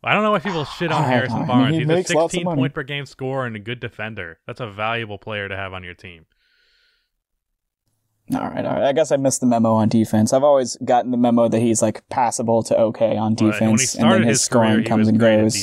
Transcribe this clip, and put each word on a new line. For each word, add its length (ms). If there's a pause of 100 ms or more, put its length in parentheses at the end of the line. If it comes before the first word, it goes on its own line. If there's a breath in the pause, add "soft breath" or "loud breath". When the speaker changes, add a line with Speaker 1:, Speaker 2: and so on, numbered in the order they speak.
Speaker 1:
I 120
don't 80
know 100
why 60
people 260
shit 280
on 100
Speaker 2:
<sighs> 20
I 20
Speaker 1:
Harrison 320
Speaker 2:
don't 80
know. 80
Speaker 1:
Barnes. 200
Speaker 2:
He 60
Speaker 1:
He's 40
a 40
Speaker 2:
makes 260
lots 100
of 60
Speaker 1:
sixteen 140
Speaker 2:
money. 180
Speaker 1:
point 120
per 80
game 240
scorer 400
and 80
a 60
good 200
defender. 680
That's 140
a 100
valuable 480
player 300
to 80
have 160
on 120
your 100
team. 320 (2000)
Speaker 2:
All 60
right, 240
all 100
right. 80
I 100
guess 200
I 60
missed 220
the 60
memo 280
on 140
defense. 440
I've 100
always 420
gotten 280
the 40
memo 320
that 120
he's, 200
like, 280
passable 560
to 120
okay 400
on 220
Speaker 1:
Well, 120
when 100
he 160
Speaker 2:
defense, 180
and 80
then 60
Speaker 1:
started 180
Speaker 2:
his 140
Speaker 1:
his 80
career, 160
Speaker 2:
scoring 180
Speaker 1:
he 60
Speaker 2:
comes 140
Speaker 1:
was 80
Speaker 2:
and 100
Speaker 1:
great 160
at 60
Speaker 2:
goes. 200